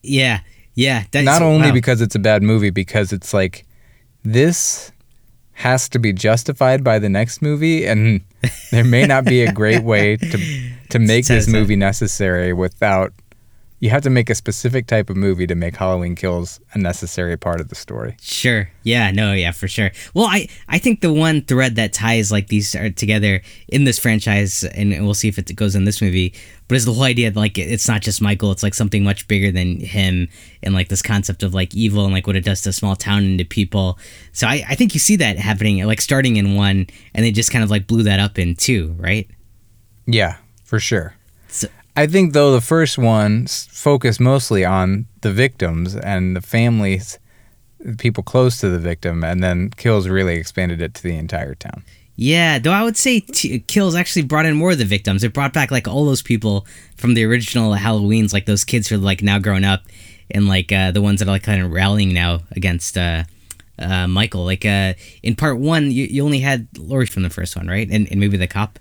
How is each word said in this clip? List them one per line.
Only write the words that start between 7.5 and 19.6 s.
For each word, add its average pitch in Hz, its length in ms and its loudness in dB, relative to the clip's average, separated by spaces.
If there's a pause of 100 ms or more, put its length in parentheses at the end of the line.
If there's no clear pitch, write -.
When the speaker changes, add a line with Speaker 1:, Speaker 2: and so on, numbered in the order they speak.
Speaker 2:
and 107 340 2 (500)
there 117 120 4
may 123 240 4
not 135 180 2
be 127 160 4
a 110 100 2
great 107 320 2
way 107 340 2
to, 165 200 -4 (380)
Speaker 1:
<laughs> - 140 -20
Speaker 2:
to 123 100 0
make 113 260 4
Speaker 1:
So 123 100 4
Speaker 2:
this 107 100 4
Speaker 1:
sad. 113 80 2
Speaker 2:
movie 107 240 4
necessary 95 760 0
without, 95 580 0 (680)
you 113 100 0
have 143 140 2
to 135 80 2
make 120 180 2
a 110 60 2
specific 120 500 -4
type 110 240 0
of 95 80 -4
movie 92 300 0
to 85 80 -2
make 85 200 -4
Halloween 90 400 -2
Kills 87 440 -6 (140)
a - 40 -4
necessary 87 600 -4
part 85 240 -4
of - 80 -10
the - 60 -16
story. - 460 -12
Speaker 1:
Sure. 113 480 -2 (140)
Yeah, 113 280 0
no, 101 220 0
yeah, 92 180 -2
for 98 160 -8